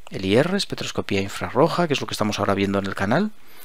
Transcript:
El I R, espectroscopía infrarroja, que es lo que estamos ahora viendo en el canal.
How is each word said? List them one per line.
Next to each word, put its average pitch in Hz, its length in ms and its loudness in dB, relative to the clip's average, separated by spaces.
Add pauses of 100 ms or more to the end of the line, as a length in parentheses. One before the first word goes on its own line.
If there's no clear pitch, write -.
El 95 160 -6
I 95 100 4
R, 175 220 4
espectroscopía 104 640 -2
infrarroja, 131 640 2
que 147 60 0
es - 80 0
lo 113 60 -4
que - 60 -6
estamos 104 260 0
ahora 101 140 2
viendo 98 260 2
en 98 60 -2
el 98 100 -6
canal. 147 360 2 (340)